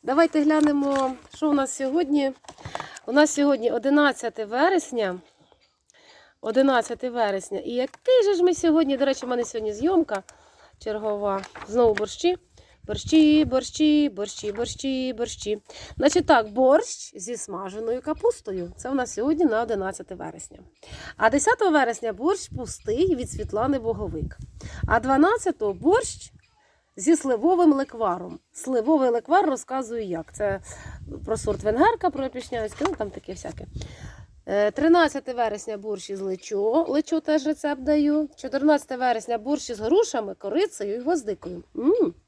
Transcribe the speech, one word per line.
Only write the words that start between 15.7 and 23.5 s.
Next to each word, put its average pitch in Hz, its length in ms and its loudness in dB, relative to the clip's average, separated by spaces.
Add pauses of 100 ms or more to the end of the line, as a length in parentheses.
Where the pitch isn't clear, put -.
Значить 302 300 2
так, 233 260 4
борщ 262 640 2
зі 208 220 -10
смаженою 202 680 -8
капустою. 196 760 -4
Це - 140 -10
у 277 40 -2
нас 247 200 -2
сьогодні 302 300 0
на 226 180 2
одинадцяте 190 520 -4
вересня. 165 440 -14 (580)
А 226 140 4
десятого 392 400 2
вересня 233 420 0
борщ 311 440 -2
пустий 262 600 -2
від 247 140 -8
Світлани 240 480 -2